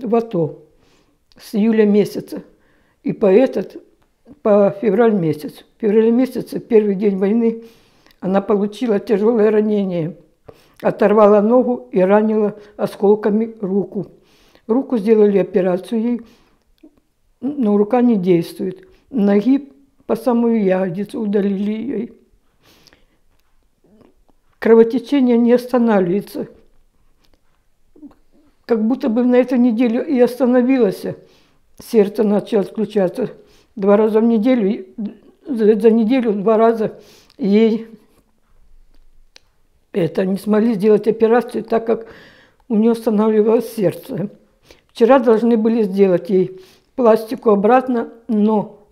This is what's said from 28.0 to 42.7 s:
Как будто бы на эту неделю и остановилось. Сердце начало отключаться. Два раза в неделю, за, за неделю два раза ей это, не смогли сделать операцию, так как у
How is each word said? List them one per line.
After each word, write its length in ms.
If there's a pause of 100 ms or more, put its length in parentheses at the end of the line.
Как 180
будто 280
бы 140
на 120
эту 200
неделю 500
и 120
остановилось. 840 (800)
Сердце 400
начало 400
отключаться. 680 (440)
Два 200
раза 240
в 40
неделю, 600 (600)
за, 320
за 120
неделю 420
два 240
раза 440 (360)
ей 520 (2000)
это, 320
не 140
смогли 360
сделать 340
операцию, 560
так 220
как 200 (600)
у 80